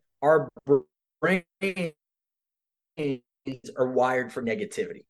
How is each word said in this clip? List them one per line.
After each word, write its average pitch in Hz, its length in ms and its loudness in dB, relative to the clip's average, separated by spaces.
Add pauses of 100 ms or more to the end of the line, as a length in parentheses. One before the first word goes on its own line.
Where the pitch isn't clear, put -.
(240)
our 147 260 4 (720)
brains 180 220 2 (2250)
are 127 100 2
wired 127 460 0
for - 100 -6
negativity, 104 640 -4